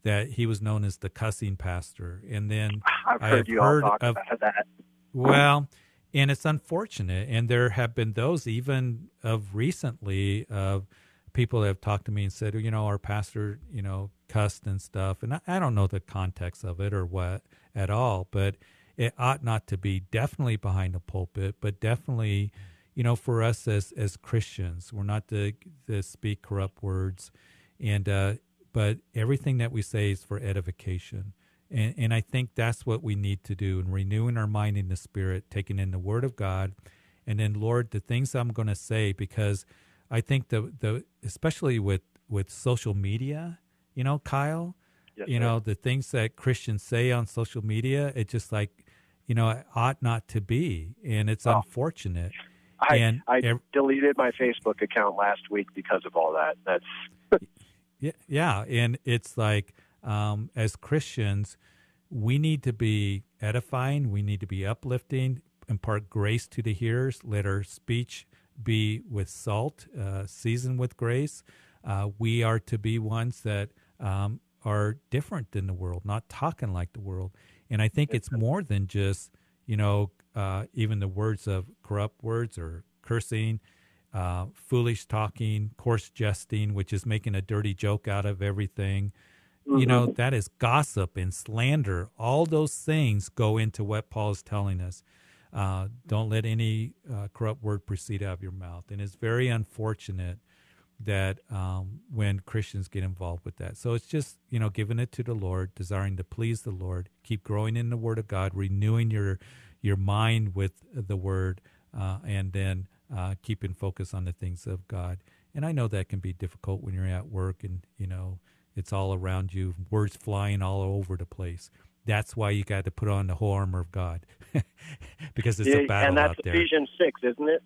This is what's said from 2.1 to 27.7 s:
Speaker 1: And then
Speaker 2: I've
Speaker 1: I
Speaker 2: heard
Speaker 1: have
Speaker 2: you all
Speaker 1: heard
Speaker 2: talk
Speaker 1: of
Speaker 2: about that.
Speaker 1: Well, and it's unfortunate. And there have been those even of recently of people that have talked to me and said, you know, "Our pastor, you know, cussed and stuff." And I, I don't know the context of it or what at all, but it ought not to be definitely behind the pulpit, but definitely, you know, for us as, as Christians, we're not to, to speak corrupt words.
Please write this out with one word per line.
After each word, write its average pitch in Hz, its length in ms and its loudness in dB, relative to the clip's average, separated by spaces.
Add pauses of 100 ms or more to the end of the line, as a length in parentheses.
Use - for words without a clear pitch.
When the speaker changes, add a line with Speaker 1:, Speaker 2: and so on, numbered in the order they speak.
Speaker 1:
And 104 220 -4
then 107 320 -2 (240)
Speaker 2:
I've 120 160 2
Speaker 1:
I 110 60 2
Speaker 2:
heard 123 100 8
Speaker 1:
have 110 100 2
Speaker 2:
you 113 120 2
all 120 60 8
Speaker 1:
heard 147 160 6
Speaker 2:
talk 104 200 2
Speaker 1:
of 120 140 2
Speaker 2:
about - 240 -4
that. - 260 2 (460)
Speaker 1:
Well, 143 560 6 (440)
and 139 180 4
it's 135 140 0
unfortunate. 143 880 -2
And 117 180 2
there 123 220 6
have 117 240 0
been 110 200 0
those 143 320 0
even 127 600 -2 (140)
of 107 320 -2
recently 104 960 0
of 98 360 0 (460)
people 120 300 2
that 104 60 4
have 95 120 -2
talked 104 260 -2
to 110 60 -4
me 104 120 0
and 95 80 -2
said, 107 220 -4
you 110 160 -2
know, 107 160 0
"Our 101 120 0
pastor, 104 600 -4 (120)
you 110 100 -6
know, 98 280 -6 (180)
cussed 104 380 0
and 98 160 -2
stuff." 95 400 -2
And 117 120 -2
I, 165 120 -4
I 180 120 0
don't 139 160 2
know 98 120 6
the 92 140 0
context 90 640 -6
of 90 160 -6
it 101 120 0
or 95 140 0
what 90 360 -2 (320)
at 95 160 0
all, 104 400 2
but 98 260 2 (400)
it 117 220 2
ought 135 240 2
not 113 260 0
to 101 80 -2
be 95 240 0 (120)
definitely 117 440 0
behind 92 380 0
the 87 60 -4
pulpit, 98 600 -4
but 104 200 -4
definitely, 110 720 0 (420)
you 127 80 0
know, 120 140 4
for 113 260 0
us 113 240 0
as, 104 300 2
as 101 200 -2
Christians, 90 760 -2
we're 104 100 -4
not 104 260 -2
to, 104 240 -2 (360)
to 104 140 0
speak - 400 -4
corrupt 98 380 -4
words. 95 520 -4 (480)